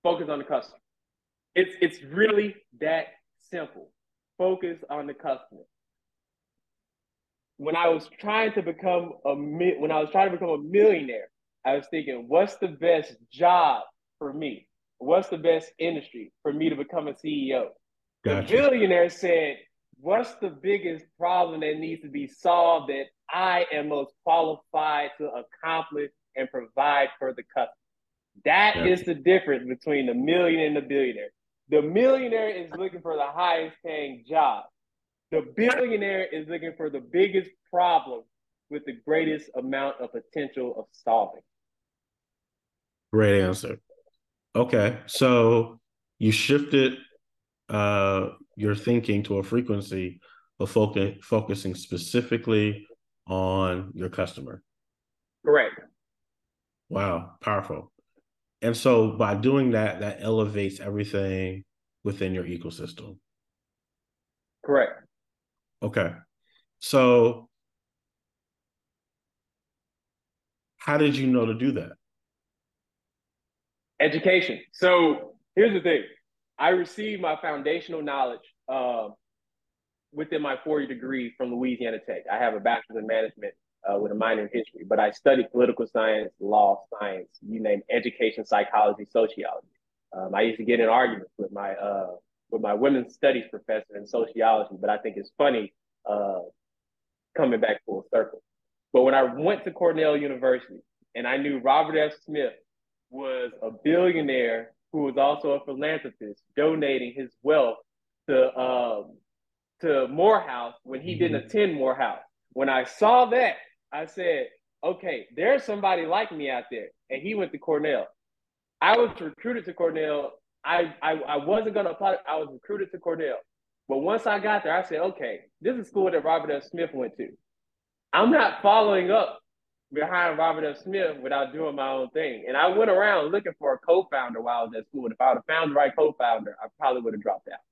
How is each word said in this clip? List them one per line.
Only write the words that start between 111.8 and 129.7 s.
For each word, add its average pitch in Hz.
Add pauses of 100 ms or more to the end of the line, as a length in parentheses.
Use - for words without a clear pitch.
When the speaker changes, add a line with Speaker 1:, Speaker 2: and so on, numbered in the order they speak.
Speaker 1:
When 135
I 131
saw 240
that, 240 (380)
I 156
said, 160 (360)
"Okay, 175
there's 247
somebody 196
like 190
me 147
out 123
there." 110 (220)
And 135
he 208
went 190
to 151
Cornell. 147 (720)
I 202
was 240 (100)
recruited 190
to 175
Cornell. 156 (320)
I, 165
I, 151
I 147
wasn't 208
gonna 196
apply. 190 (100)
I 156
was 156
recruited 190
to 180
Cornell. 160 (500)
But 135
once 202
I 208
got 208
there, 160
I 185
said, 160
"Okay, 147 (200)
this 240
is 220
school 190
that 160
Robert 156
F. 139
Smith 170
went 127
to. 117 (840)
I'm 226
not 254
following 202
up - (520)